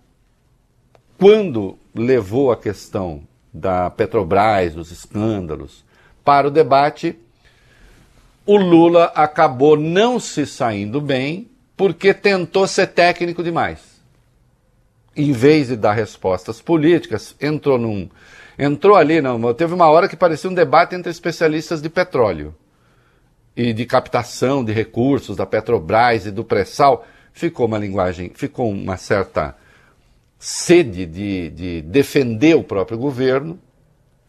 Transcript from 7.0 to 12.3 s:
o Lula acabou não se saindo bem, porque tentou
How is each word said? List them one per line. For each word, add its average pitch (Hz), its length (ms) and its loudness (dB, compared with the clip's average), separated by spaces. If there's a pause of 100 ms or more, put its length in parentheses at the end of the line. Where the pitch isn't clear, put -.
o 208 100 4
Lula 170 580 6
acabou 151 640 2
não 190 440 0
se - 240 -6
saindo 110 560 -6
bem, 143 480 -4 (260)
porque 190 380 0
tentou 190 520 0